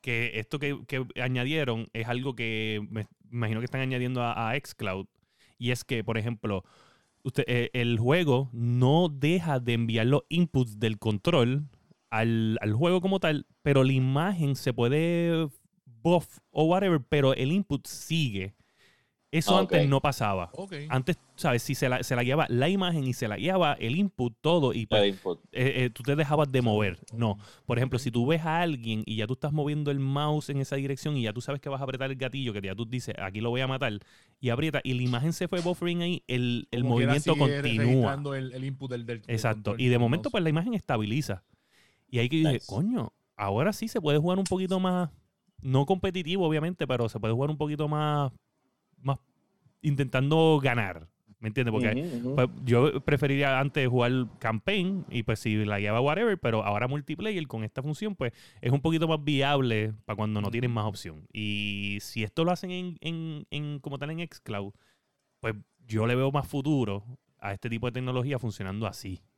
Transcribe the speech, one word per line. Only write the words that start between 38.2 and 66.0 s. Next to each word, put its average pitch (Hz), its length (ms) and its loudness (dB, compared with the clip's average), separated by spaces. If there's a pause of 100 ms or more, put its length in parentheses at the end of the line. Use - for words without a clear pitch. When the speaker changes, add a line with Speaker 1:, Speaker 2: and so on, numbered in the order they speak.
Speaker 3:
el, 131 180 -6
el 131 120 -8
input 135 260 -8
del, 120 160 -8
del, 117 160 -8
del - 100 -8
Speaker 1:
Exacto. 107 380 0
Speaker 3:
control 120 100 -2
Speaker 1:
Y 127 40 0
de 123 60 6
Speaker 3:
del 120 100 6
Speaker 1:
momento, 117 260 2
Speaker 3:
mouse. 277 60 -2
Speaker 1:
pues, 208 100 0
la 160 80 2
imagen 170 240 0
estabiliza. 113 720 -2 (640)
Y 127 80 0
ahí 120 100 2
que 151 100 0
yo 156 100 4
dije, 143 60 4
Speaker 2:
Nice. - 120 -4
Speaker 1:
"Coño, 180 460 -2 (240)
ahora 104 360 0
sí 226 140 -6
se 220 140 -4
puede 151 180 2
jugar 180 220 2
un 196 40 0
poquito 185 360 0
más", 180 280 0 (540)
no 135 240 2
competitivo, 185 640 0
obviamente, 156 400 0
pero 120 200 0
se 107 120 -6
puede 110 120 0
jugar 135 180 0
un 151 80 -4
poquito 151 280 -2
más 151 460 0 (720)
más 135 160 -2 (640)
intentando 143 800 4
ganar, 101 440 0 (320)
¿me 110 100 -6
entiendes? 117 240 0
Porque, 110 200 2
Speaker 2:
Ujú, 127 360 -4
ujú. 135 80 -4
Speaker 1:
pues, 127 120 4 (160)
yo 127 360 4
preferiría 139 600 2
antes 139 280 0
jugar 120 240 4 (260)
campaign 180 720 -2
y, - 120 -4
pues, 110 180 0
si 107 240 0
la 104 160 0
guiaba, 104 200 0
whatever, 180 380 2
pero 113 260 0
ahora 104 220 0
multiplayer 156 600 -4
con 113 180 -6
esta 107 180 -8
función, 170 320 -4
pues, 123 180 -4 (280)
es 120 120 0
un 139 80 4
poquito 160 280 2
más 156 160 0
viable 135 720 2 (100)
pa' 110 120 -6
cuando 107 240 0
no 104 80 -2
Speaker 2:
Ujú. - 40 -4
Speaker 1:
tienen 120 180 0
más 113 140 -2
opción. 82 480 -10
Y 104 720 -4
si - 220 -6
esto 165 200 -2
lo 175 80 2
hacen 180 180 -6
en, 180 300 -8
en, 160 500 -8
en, 147 300 -6
como 139 180 -10
tal 143 120 -8
en 165 180 -8
xCloud, 101 440 -10 (680)
pues, 113 140 -2 (320)
yo 110 200 0